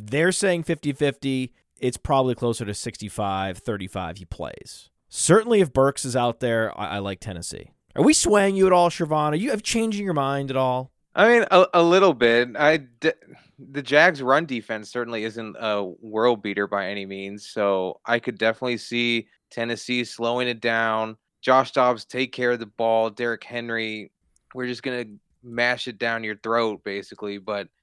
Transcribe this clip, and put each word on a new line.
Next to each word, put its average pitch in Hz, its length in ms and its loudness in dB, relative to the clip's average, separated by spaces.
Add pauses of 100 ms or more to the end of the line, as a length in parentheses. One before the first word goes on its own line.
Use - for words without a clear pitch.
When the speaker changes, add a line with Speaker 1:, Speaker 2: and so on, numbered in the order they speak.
Speaker 1:
they're 156 260 2
saying 175 300 0
fifty 147 300 -4
fifty, 135 600 -2 (260)
it's 123 180 -2
probably 131 380 2
closer 117 300 -4
to 104 100 -6
sixty-five 98 840 -6
thirty-five 95 600 -8
he 92 60 -18
plays. - 640 -14 (200)
Certainly 208 520 4
if 160 120 0
Burks 135 320 2
is 127 120 -4
out 120 240 -2
there, 113 380 0
I, 98 180 -6
I - 40 -6
like 98 200 -6
Tennessee. - 520 -12 (240)
Are - 80 2
we 302 100 6
swaying 202 420 2
you 190 100 4
at 185 60 4
all, 175 160 6
Siobhan? 151 440 -2
Are - 20 0
you, 208 160 -2
have 214 120 -4
changing 220 440 -2
your 180 80 -2
mind 139 360 -2
at 127 60 -4
all? 131 360 -2 (220)
Speaker 2:
I 202 140 6
mean, 233 220 4
a, 185 240 8
a 170 80 6
little 175 320 6
bit. 120 420 4
I 151 220 4
d-, 139 320 -4 (480)
the 139 240 -10
Jags' 147 400 4
run 139 240 2
defense 110 440 -8
certainly 117 340 -4
isn't 110 360 -8
a 104 240 -2 (160)
world 110 420 2
beater 101 240 -2
by 98 220 -4
any 101 160 -8
means, 98 420 -12
so 98 600 -2
I 117 120 0
could 113 200 -6
definitely 113 400 -2
see 120 480 -2 (240)
Tennessee 117 540 -4
slowing 117 440 -4
it 117 140 -6
down. 113 560 -2 (240)
Josh 127 300 4
Dobbs 123 340 2
take 127 260 -6
care 123 200 -2
of 120 80 -2
the 113 60 -10
ball. 113 440 0
Derrick 117 340 -6
Henry, 113 640 -8 (440)
we're 127 140 -6
just 120 140 -8
gonna 123 220 -6 (380)
mash 120 460 -2
it 107 100 -12
down 113 260 -4
your 107 120 -8
throat, 113 480 -2
basically, 101 540 -10
but 95 300 -8 (140)